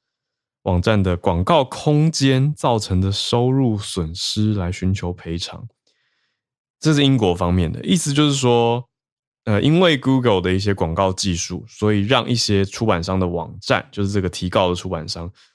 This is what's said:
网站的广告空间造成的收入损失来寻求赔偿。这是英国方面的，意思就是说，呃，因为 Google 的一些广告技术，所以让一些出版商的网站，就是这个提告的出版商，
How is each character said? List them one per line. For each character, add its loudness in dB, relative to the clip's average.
网 0
站 2
的 0
广 0
告 4
空 0
间 0
造 0
成 -2
的 0
收 0
入 2
损 -6
失 -2
来 -4
寻 -2
求 -6
赔 -8
偿。 -12
这 2
是 4
英 4
国 2
方 0
面 2
的， -10
意 2
思 -2
就 4
是 0
说， 2
呃， 0
因 4
为 4
Google 2
的 0
一 2
些 0
广 -2
告 2
技 -2
术， -8
所 0
以 2
让 0
一 0
些 0
出 -6
版 2
商 -2
的 0
网 -6
站， -2
就 -4
是 0
这 0
个 -2
提 -6
告 2
的 0
出 -8
版 -8
商， -10